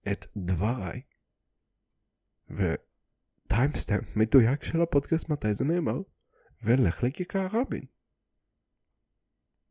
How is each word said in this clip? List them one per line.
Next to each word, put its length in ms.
את 140
דבריי, 640
וטיימסטמפ 1700
מדויק 480
של 180
הפודקאסט, 480
מתי 240
זה 120
נאמר, 360
ולך 400
לכיכר 480
רבין. 340